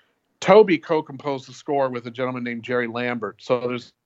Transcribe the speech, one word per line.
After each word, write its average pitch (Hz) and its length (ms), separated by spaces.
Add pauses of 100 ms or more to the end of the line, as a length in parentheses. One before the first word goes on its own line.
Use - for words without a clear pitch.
(400)
Toby 190 360
co-composed 139 720
the 127 40
score 139 360
with 123 180
a 120 40
gentleman 127 320
named 117 220
Jerry 123 240
Lambert. 120 520
So 123 200
there's, 123 320 (140)